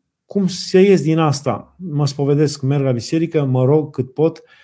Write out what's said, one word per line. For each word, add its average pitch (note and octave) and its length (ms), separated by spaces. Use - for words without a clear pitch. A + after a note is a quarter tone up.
cum G3 140
să - 320
ies F#3 240
din D#3 160
asta? C3+ 600
Mă D3 280
spovedesc, C#3+ 560
merg C#3 220
la C3 80
biserică, D#3 520
mă B2+ 200
rog D3 300
cât - 200
pot, D#3+ 280